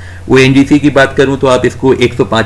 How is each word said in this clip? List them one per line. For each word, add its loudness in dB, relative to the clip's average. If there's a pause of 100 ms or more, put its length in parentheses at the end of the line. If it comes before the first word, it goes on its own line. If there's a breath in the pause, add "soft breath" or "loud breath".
(300 loud breath)
ओएनजीसी 2
की 0
बात 0
करूं 0
तो -2
आप 0
इसको 0
एक 0
सौ -2
पांच -2